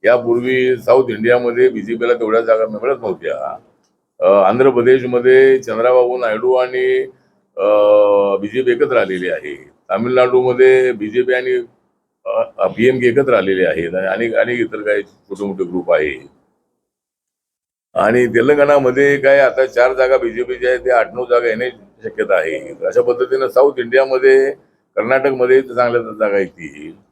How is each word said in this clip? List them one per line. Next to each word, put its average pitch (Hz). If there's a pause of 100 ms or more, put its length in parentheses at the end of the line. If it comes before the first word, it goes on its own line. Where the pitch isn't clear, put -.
यापूर्वी 123
साऊथ 120
इंडियामध्ये 120
बीजेपीला 117
तेवढ्या 117
जागा 110
मिळत 110
नव्हत्या. 78 (640)
अ, 95
आंध्र 123
प्रदेशमध्ये 127
चंद्राबाबू 123
नायडू 120
आणि, 127 (540)
अ, 98 (720)
बीजेपी 113
एकत्र 123
आलेली 92
आहे. 73 (340)
तामिळनाडूमध्ये 127
बीजेपी 117
आणि, 127 (720)
अ, -
पीएमके 123
एकत्र 127
आलेले 95
आहेत 85
आणि, 98
आणि 110
इतर 110
काही 104
छोटे 98
मोठे 95
ग्रुप 85
आहेत. 71 (1700)
आणि 117
तेलंगणामध्ये 139
काय 139
आता 131
चार 127
जागा 131
बीजेपीच्या 120
आहेत, 127
त्या 123
आठ 107
नऊ 123
जागा 120
येण्याची 117 (260)
शक्यता 107
आहे. 80
अशा 95
पद्धतीनं 123
साऊथ 135
इंडियामध्ये, 131 (440)
कर्नाटकमध्ये 131
चांगल्या 120
जागा 107
येतील. 82